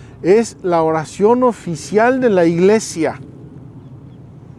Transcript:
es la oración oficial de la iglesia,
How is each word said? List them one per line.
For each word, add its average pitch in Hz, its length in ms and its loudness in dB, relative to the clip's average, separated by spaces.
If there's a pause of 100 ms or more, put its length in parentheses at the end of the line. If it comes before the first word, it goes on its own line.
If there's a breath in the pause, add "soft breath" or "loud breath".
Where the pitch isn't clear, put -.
(220 loud breath)
es 214 400 2
la 170 220 0
oración 185 600 0
oficial 220 800 0
de 247 80 2
la 185 160 4
iglesia, 175 760 0 (1400)